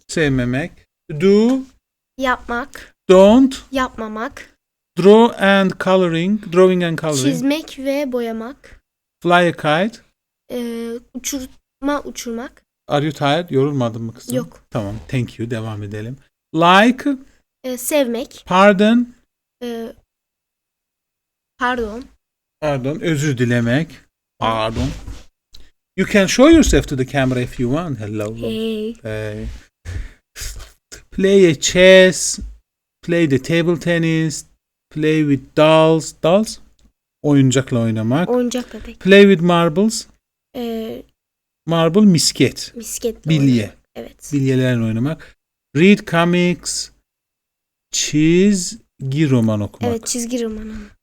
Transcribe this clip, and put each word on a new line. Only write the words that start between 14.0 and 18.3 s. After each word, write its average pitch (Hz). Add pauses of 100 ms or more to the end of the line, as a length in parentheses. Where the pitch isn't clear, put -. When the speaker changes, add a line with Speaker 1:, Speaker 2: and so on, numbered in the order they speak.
Speaker 1:
mı 113
kızım? -
Speaker 2:
Yok. -
Speaker 1:
Tamam. 104 (140)
Thank 123
you. 117
Devam 110
edelim. 107 (380)
Like. 196 (540)
Speaker 2:
Ee, 254
sevmek. 254